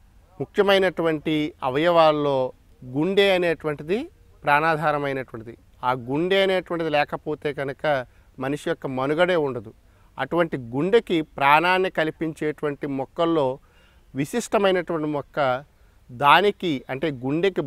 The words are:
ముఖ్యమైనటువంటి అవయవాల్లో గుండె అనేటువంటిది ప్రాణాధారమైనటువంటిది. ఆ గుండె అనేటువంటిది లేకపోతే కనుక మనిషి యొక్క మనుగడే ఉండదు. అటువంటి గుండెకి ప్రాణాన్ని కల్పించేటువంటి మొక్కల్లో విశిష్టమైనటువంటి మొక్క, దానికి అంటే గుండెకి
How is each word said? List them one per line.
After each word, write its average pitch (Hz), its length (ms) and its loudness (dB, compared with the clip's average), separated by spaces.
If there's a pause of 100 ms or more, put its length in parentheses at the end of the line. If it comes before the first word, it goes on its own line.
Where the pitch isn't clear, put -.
(400)
ముఖ్యమైనటువంటి 170 1000 2 (320)
అవయవాల్లో 151 680 4 (580)
గుండె 196 400 2
అనేటువంటిది 160 640 -4 (420)
ప్రాణాధారమైనటువంటిది. 143 1120 0 (340)
ఆ 127 40 2 (160)
గుండె 180 380 0
అనేటువంటిది 170 520 -2
లేకపోతే 151 520 -4 (100)
కనుక 135 240 -6 (580)
మనిషి 139 260 -4
యొక్క 160 160 -4 (120)
మనుగడే 151 380 2 (100)
ఉండదు. 120 260 -8 (500)
అటువంటి 165 360 -4 (180)
గుండెకి 185 420 0 (200)
ప్రాణాన్ని 170 600 4
కల్పించేటువంటి 156 880 -4 (140)
మొక్కల్లో 165 460 0 (760)
విశిష్టమైనటువంటి 185 960 0
మొక్క, - 220 -8 (720)
దానికి 160 640 4 (220)
అంటే 143 140 -4 (160)
గుండెకి 170 440 0